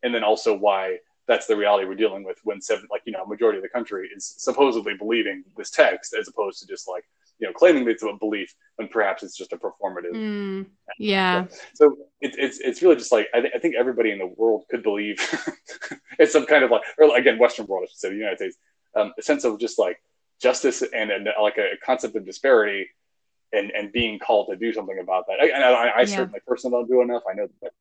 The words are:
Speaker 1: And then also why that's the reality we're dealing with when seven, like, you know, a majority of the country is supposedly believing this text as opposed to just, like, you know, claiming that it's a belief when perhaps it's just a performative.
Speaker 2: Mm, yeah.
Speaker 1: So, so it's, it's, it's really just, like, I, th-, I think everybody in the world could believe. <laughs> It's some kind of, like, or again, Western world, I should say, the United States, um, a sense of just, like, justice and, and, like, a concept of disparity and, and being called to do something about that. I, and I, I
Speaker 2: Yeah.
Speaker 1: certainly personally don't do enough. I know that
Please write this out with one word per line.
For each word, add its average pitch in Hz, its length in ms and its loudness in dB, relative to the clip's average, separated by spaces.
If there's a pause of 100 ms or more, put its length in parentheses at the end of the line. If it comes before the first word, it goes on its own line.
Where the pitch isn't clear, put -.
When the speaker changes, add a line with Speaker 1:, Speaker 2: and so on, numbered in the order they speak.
Speaker 1:
And 120 100 -2
then 113 80 -2
also 107 340 2
why 95 420 0 (280)
that's - 200 0
the 110 100 2
reality 101 300 2
we're 95 100 -10
dealing 101 260 -2
with 92 220 -12
when 104 160 -6
seven, 101 300 -4
like, 104 140 -6
you 117 80 -10
know, - 120 -8
a 101 40 -16
majority 107 300 0
of 95 40 -10
the 104 60 -12
country 101 480 -8
is - 220 -16
supposedly 113 580 0
believing 104 460 -4 (140)
this 98 140 -14
text 110 480 0
as 107 100 -6
opposed 98 320 -6
to 98 60 -20
just, 95 220 -14
like, 90 160 -8 (360)
you 110 60 -6
know, 92 60 -8
claiming 156 320 6
that 117 60 0
it's 113 120 -2
a 107 160 -4
belief 104 360 -6 (220)
when 107 120 -10
perhaps 101 340 -2
it's 92 140 -16
just 92 160 -12
a 87 40 -10
performative. 98 580 -10
Speaker 2:
Mm, 202 520 -8 (320)
yeah. 185 500 0
Speaker 1:
So, - 100 -20 (160)
so 147 220 6 (240)
it's, 127 180 -6
it's, 135 220 -4
it's 127 220 -4
really 170 140 8
just, 117 160 -4
like, 107 220 2
I, 120 60 4
th-, 131 140 -4
I 120 40 -2
think 165 180 -2
everybody 120 360 0
in 101 60 -8
the 92 80 -6
world 107 440 0
could 117 140 -6
believe. 104 340 -2
<laughs> - 400 -6 (600)
It's 151 140 8
some 135 140 4
kind 143 180 6
of, 117 80 4
like, 110 100 4 (160)
or 151 180 10
again, 123 220 4
Western 117 280 4
world, 95 180 -4
I - 40 -12
should - 100 -20
say, 98 100 -6
the 98 80 -6
United 104 220 -4
States, 92 180 -8 (400)
um, 107 200 0
a 147 60 -14
sense 143 220 0
of 107 160 0
just, 117 180 -4
like, 90 240 0 (380)
justice 123 420 0
and, 110 300 -4
and, 101 160 -4 (120)
like, 107 180 2
a 98 160 0 (100)
concept 123 320 -2
of 98 100 -8
disparity 104 640 2 (640)
and, 104 180 -2
and 104 220 -8
being 113 260 -2
called 104 320 0
to 95 60 -6
do 113 160 -4
something 98 280 -8
about 92 280 -2
that. 98 120 -2
I, 151 100 6
and 135 120 0
I, 127 80 6
I 117 300 4
Speaker 2:
Yeah. - 60 6
Speaker 1:
certainly 190 380 -4
personally 123 320 -2
don't 120 120 -2
do 123 140 4
enough. 120 280 -2
I - 40 -6
know 101 120 -6 (160)
that - 80 -12 (100)